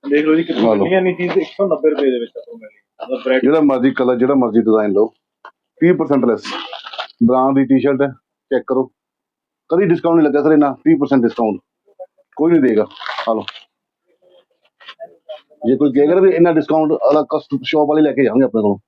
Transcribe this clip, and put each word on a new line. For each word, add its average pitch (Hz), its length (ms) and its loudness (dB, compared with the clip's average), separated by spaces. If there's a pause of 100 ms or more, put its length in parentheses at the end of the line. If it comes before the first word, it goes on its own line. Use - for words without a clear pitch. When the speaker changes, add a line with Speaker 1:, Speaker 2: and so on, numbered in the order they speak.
(100)
Speaker 1:
ਦੇਖ 151 160 0
ਲਓ 156 80 2
ਜੀ, 170 80 0
ਕਿੰਨੀ 113 260 -2
Speaker 2:
ਆ 110 60 2
ਲਓ। 98 100 0
Speaker 1:
ਵਧੀਆ 180 160 0
ਨੀ 185 140 0
ਚੀਜ਼, 175 240 -2
ਇੱਕ 160 100 -4
ਸੌ - 180 -4
ਨੱਬੇ 156 240 0
ਰੁਪਏ 143 200 0
ਦੇ 123 100 -2
ਵਿੱਚ 117 160 -10
ਆਪਾਂ 117 220 -18
ਮਿਲਣੀ। 110 220 -20 (220)
ਮਤਲਬ 127 240 -8
ਵੈਰਾਈਟੀ 127 200 0
Speaker 2:
ਜਿਹੜਾ 156 140 2
ਮਰਜ਼ੀ 131 300 2
ਕਲਰ, 127 260 0
ਜਿਹੜਾ 127 180 0
ਮਰਜ਼ੀ 117 260 2
ਡਿਜ਼ਾਈਨ 110 320 2
ਲਓ, 104 140 2 (760)
ਤੀਹ 175 140 4
ਪਰਸੈਂਟ 139 300 0
ਲੈਸ। 110 200 -2 (800)
ਬ੍ਰਾਂਡ 131 320 2
ਦੀ 139 80 2
ਟੀ-ਸ਼ਰਟ 131 380 0
ਹੈ, 139 60 -2 (420)
ਚੈੱਕ 123 160 -2
ਕਰੋ, 131 180 -2 (840)
ਕਦੀ 185 180 0
ਡਿਸਕਾਊਂਟ 165 300 0
ਨਹੀਂ 151 100 4
ਲੱਗਾ 143 160 0
ਸਰ 156 100 2
ਇੰਨਾ, 147 200 2 (120)
ਤੀਹ 160 120 4
ਪਰਸੈਂਟ 135 260 0
ਡਿਸਕਾਊਂਟ 110 380 -2 (760)
ਕੋਈ 165 160 0
ਨਹੀਂ 160 100 4
ਦੇਗਾ। 107 240 2 (420)
ਆ 113 60 0
ਲਓ, 104 100 -6 (2250)
ਜੇ 131 100 0
ਕੋਈ 143 160 0
ਕਹੇਗਾ 147 280 2
ਵੀ 190 100 6
ਇੰਨਾ 170 220 2
ਡਿਸਕਾਊਂਟ, 156 400 0
ਅਗਲਾ 147 300 0
ਕਸਟ-, 143 420 -6
ਸ਼ਾਪ 151 240 0
ਵਾਲੇ 151 140 2
ਲੈ 143 100 2
ਕੇ 131 120 0
ਜਾਣਗੇ 120 200 2
ਆਪਣੇ 113 180 -2
ਕੋਲੋਂ। 101 240 -2